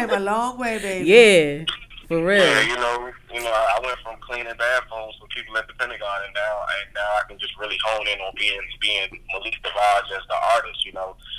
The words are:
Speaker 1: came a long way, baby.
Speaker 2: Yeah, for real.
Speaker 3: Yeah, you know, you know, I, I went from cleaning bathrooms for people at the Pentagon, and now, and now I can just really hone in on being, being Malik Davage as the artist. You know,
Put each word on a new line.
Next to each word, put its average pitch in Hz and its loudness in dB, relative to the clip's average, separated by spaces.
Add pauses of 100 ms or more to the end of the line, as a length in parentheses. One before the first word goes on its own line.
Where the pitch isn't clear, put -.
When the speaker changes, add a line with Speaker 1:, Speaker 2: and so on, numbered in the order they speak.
Speaker 1:
came - -2
a 202 2
long 233 0
way, 233 -4
baby. 190 -2
Speaker 2:
Yeah, 170 8 (420)
for 165 0
real. 196 4
Speaker 3:
Yeah, 127 6
you 120 0
know, 123 -2 (220)
you 117 -8
know, 117 -2
I, 110 2
I 127 -4
went 123 -4
from 113 -14
cleaning 120 -10
bathrooms 117 -2
for 107 -20
people 110 -8
at 110 -4
the - -18
Pentagon, 107 -6
and 98 -14
now, 104 -4
and 101 -6
now 104 -4 (100)
I 104 -4
can 101 -20
just - -10
really 101 -6
hone 110 -2
in 101 -4
on 95 -8
being, 101 -2 (180)
being 101 -2 (240)
Malik 98 -10
Davage 101 0
as 95 -8
the 90 -4 (200)
artist. - -2
You 95 -16
know, 95 -10 (220)